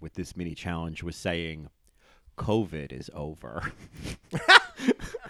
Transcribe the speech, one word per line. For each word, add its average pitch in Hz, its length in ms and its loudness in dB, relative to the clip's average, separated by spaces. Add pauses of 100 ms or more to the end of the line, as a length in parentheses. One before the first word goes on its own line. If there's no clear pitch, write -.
with 80 140 -12
this 87 220 -8
mini 85 180 -4
challenge, 82 480 -6
was 85 120 -6
saying, 82 540 -4 (680)
"covid 90 540 0
is - 220 -10
over." 73 580 -8 (600)
<laughs> - 80 -2 (880)